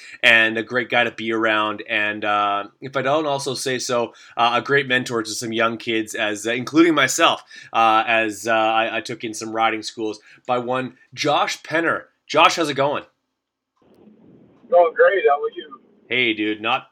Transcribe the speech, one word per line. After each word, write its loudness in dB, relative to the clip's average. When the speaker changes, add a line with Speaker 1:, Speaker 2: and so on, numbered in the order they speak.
Speaker 1:
and 4
a -2
great -4
guy 2
to -2
be -6
around. 0
And, -2
uh, 0
if -10
I -2
don't 0
also -4
say -4
so, -2
uh, 2
a 0
great 0
mentor -2
to -10
some -8
young 0
kids, -4
as, -4
uh, -2
including 2
myself, 2
uh, 4
as, -2
uh, 2
I, 0
I -4
took -10
in -8
some -10
riding 0
schools -8
by 0
one -4
Josh -2
Penner. -2
Josh, 4
how's -2
it -6
going? -2
Speaker 2:
Going 4
great. 4
How 2
are -4
you? -16
Speaker 1:
Hey, 0
dude, -4
not, -4